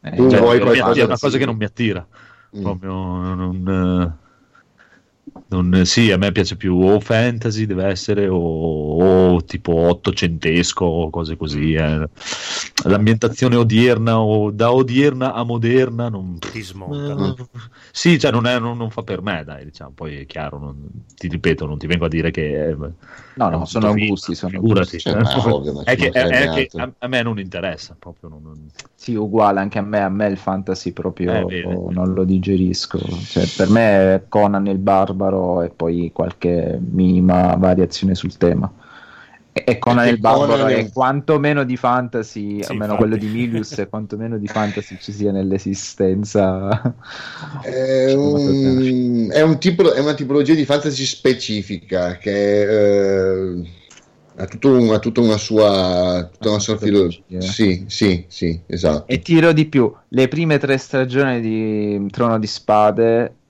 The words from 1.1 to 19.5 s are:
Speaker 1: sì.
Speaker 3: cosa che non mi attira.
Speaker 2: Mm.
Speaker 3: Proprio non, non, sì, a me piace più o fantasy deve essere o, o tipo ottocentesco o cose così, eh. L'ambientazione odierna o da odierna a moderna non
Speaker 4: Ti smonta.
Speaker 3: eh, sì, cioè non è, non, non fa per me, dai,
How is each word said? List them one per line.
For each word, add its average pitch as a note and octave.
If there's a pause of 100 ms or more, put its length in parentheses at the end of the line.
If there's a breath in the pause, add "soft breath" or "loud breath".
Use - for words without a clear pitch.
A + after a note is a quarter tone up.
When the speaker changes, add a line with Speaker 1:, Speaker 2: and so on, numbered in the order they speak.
Speaker 1:
sì. -
Speaker 3:
cosa C3
che C3
non A#2
mi G#2+
attira. G2+ (480 soft breath)
Speaker 2:
Mm. G2+
Speaker 3:
Proprio F#2+
non, F2+ (1300 soft breath)
non, F2+
sì, A2+
a F#2
me G2
piace F#2
più F#2
o F#2+
fantasy A2+
deve F#2+
essere G2+
o, E2+
o F2
tipo -
ottocentesco E2+
o E2
cose D#2+
così, D2+
eh. D#2 (760 loud breath)
L'ambientazione A2+
odierna A#2
o G#2+
da A2+
odierna B2+
a A#2
moderna A#2
non F#2
Speaker 4:
Ti -
smonta. G2
Speaker 3:
eh, B2 (460 loud breath)
sì, E3+
cioè C#3
non A#2
è, B2
non, A#2
non A#2
fa A2
per F2+
me, F2+
dai, C#2+